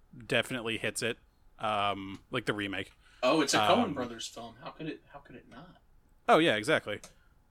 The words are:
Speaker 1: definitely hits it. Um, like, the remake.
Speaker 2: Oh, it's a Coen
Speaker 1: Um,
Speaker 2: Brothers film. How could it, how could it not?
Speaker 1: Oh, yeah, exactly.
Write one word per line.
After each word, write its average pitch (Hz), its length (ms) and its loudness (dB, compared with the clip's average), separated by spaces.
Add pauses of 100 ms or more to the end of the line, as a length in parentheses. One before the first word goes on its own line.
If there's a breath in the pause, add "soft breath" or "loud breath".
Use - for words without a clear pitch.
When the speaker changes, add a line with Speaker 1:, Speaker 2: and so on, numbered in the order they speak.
(260)
Speaker 1:
definitely 113 540 -2
hits 110 240 -4
it. 120 140 -2 (420)
Um, 101 600 -2 (120)
like, 127 140 -4
the 127 80 0
remake. 98 380 -4 (320 soft breath)
Speaker 2:
Oh, 147 180 4
it's - 120 0
a - 60 4
Coen 107 260 6
Speaker 1:
Um, 170 80 -4
Speaker 2:
Brothers 117 340 -8
film. 113 360 -14
How 139 80 -12
could 160 160 -12
it, - 140 -12 (120)
how 143 60 -14
could - 160 -20
it - 140 -20
not? - 280 -20 (500)
Speaker 1:
Oh, 214 120 8
yeah, 156 160 4
exactly. 107 440 0 (500 soft breath)